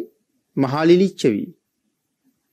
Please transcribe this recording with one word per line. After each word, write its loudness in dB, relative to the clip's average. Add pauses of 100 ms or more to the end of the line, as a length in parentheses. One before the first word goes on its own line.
(560)
මහා -2
ලිලිච්ඡවි. 2 (1080)